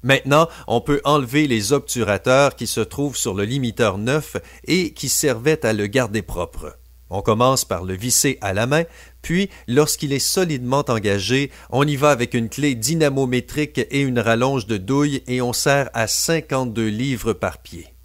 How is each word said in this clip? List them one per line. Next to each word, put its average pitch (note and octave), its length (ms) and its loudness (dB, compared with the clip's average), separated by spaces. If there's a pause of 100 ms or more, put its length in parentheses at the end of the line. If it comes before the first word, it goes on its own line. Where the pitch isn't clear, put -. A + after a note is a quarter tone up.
Maintenant, C#3 460 4 (200)
on A2+ 120 2
peut C#3+ 240 0
enlever C#3+ 420 2
les A2+ 260 0
obturateurs B2+ 800 2
qui A#2 120 -8
se - 140 -4
trouvent C#3 360 -4
sur G#2+ 180 -2
le G2+ 100 0
limiteur A2+ 540 0
neuf B2+ 380 -2 (300)
et E3 260 0
qui - 160 -8
servaient C3+ 560 0
à A2 80 2
le G#2 140 -2
garder G#2+ 360 0
propre. - 560 -8 (300)
On G2 140 -6
commence A#2 420 2
par F2+ 200 -4
le F#2 100 -6
visser B2 460 0
à G2 120 -2
la G#2+ 140 0
main, D#3 180 0 (380)
puis, F#3+ 260 0 (200)
lorsqu'il C#3+ 440 0
est C#3 60 0
solidement C#3 680 0
engagé, G#2+ 640 0 (200)
on C#3 160 2
y D3 100 -2
va D3 140 4
avec A#2+ 240 0
une A2+ 140 0
clé C#3 260 -2
dynamométrique C3+ 1040 0 (100)
et C#3 100 0
une C3 180 0
rallonge A#2 480 2
de A2 100 -2
douille C3+ 500 0
et B2+ 140 -2
on B2 120 -2
serre C#3 420 0
à A2+ 140 -2
cinquante-deux C3 800 -2
livres A2+ 440 -2
par F#2 260 -4
pied. - 280 -18 (180)